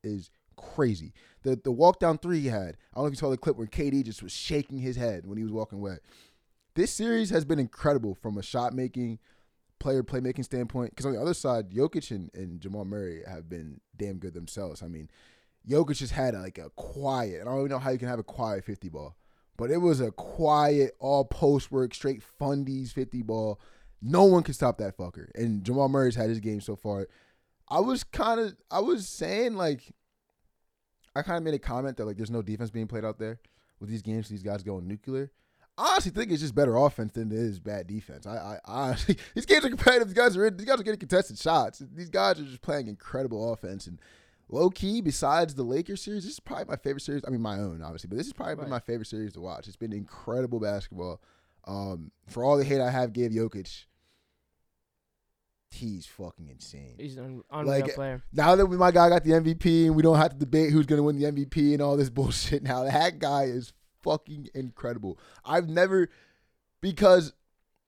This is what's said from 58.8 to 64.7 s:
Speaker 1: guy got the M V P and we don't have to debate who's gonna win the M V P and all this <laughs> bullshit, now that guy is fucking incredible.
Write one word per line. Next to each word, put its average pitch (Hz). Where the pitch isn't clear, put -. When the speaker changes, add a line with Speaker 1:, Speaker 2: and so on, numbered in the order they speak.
Speaker 1:
guy 170
got 170
the 156
M 165
V 160
P 165
and 160
we 156
don't 160
have 156
to 135
debate 147
who's 151
gonna 147
win 147
the 143
M 147
V 139
P 147
and 143
all 143
this 139
<laughs> -
bullshit, 135
now 127
that 151
guy 143
is 123
fucking 151
incredible. 120